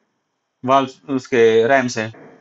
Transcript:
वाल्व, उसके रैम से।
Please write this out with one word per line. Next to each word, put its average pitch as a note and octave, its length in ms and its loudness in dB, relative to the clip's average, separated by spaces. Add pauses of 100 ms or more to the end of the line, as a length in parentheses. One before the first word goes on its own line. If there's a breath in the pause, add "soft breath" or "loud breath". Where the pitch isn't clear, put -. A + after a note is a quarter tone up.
(640)
वाल्व, C3+ 480 -2
उसके A2+ 540 2
रैम C3 200 0
से। A2+ 240 -8 (300)